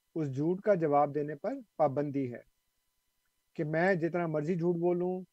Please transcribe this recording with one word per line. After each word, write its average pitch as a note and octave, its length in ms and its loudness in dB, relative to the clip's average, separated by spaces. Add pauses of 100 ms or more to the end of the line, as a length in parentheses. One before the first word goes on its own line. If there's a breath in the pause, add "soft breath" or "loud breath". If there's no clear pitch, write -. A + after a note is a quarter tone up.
(160)
उस D#3 120 -2
झूठ D3+ 340 -2
का G#3 140 4
जवाब D3 360 4
देने D3 240 -4
पर B3 280 -8 (140)
पाबंदी C#3+ 500 0
है A#2 260 -14 (1000)
कि E3 80 -4
मैं E3 360 2
जितना E3+ 280 0
मर्जी D3+ 280 -2
झूठ F3 200 0
बोलूं F3+ 580 0